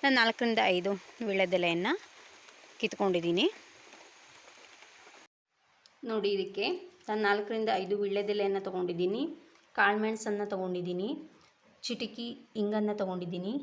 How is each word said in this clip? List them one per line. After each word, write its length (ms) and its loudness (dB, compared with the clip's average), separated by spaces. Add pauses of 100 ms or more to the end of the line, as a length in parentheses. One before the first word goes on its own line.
ನಾನು 180 4
ನಾಲ್ಕರಿಂದ 420 4 (140)
ಐದು 160 0 (360)
ವೀಳ್ಯದೆಲೆಯನ್ನು 640 2 (880)
ಕಿತ್ಕೊಂಡಿದ್ದೀನಿ. 640 2 (2750)
ನೋಡಿ, 280 2
ಇದಕ್ಕೆ 280 -2 (420)
ನಾನು 200 -2
ನಾಲ್ಕರಿಂದ 420 0 (120)
ಐದು 220 -2
ವೀಳ್ಯದೆಲೆಯನ್ನು 640 0
ತೊಗೊಂಡಿದ್ದೀನಿ, 540 0 (580)
ಕಾಳುಮೆಣಸನ್ನು 760 0
ತೊಗೊಂಡಿದ್ದೀನಿ, 560 -4 (760)
ಚಿಟಿಕಿ 400 -6 (340)
ಇಂಗನ್ನು 400 2
ತೊಗೊಂಡಿದ್ದೀನಿ 600 -4